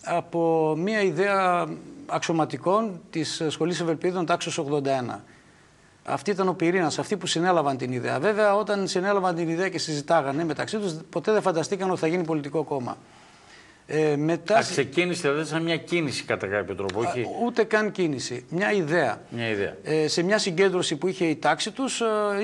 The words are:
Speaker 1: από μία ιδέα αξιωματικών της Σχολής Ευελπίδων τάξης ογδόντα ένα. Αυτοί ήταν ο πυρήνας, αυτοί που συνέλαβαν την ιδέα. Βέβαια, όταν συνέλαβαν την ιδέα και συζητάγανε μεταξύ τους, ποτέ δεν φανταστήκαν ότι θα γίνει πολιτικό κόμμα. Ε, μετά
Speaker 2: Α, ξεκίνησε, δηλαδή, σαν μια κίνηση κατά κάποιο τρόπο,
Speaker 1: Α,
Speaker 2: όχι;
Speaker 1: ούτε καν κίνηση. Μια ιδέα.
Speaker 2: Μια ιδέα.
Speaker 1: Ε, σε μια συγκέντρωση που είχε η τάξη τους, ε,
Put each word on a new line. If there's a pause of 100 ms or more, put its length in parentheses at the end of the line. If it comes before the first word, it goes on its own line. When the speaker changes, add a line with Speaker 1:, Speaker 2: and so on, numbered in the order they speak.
Speaker 1:
από
μία
ιδέα (400)
αξιωματικών (100)
της
Σχολής
Ευελπίδων
τάξης
ογδόντα
ένα. (840)
Αυτοί
ήταν
ο
πυρήνας,
αυτοί
που
συνέλαβαν
την
ιδέα.
Βέβαια,
όταν
συνέλαβαν
την
ιδέα
και
συζητάγανε
μεταξύ
τους, (180)
ποτέ
δεν
φανταστήκαν
ότι
θα
γίνει
πολιτικό
κόμμα. (920)
Ε,
μετά
Speaker 2:
Α,
ξεκίνησε,
δηλαδή,
σαν
μια
κίνηση
κατά
κάποιο
τρόπο,
Speaker 1:
Α,
Speaker 2:
όχι; (180)
Speaker 1:
ούτε
καν
κίνηση.
Μια
ιδέα.
Speaker 2:
Μια
ιδέα.
Speaker 1:
Ε,
σε
μια
συγκέντρωση
που
είχε
η
τάξη
τους,
ε, (380)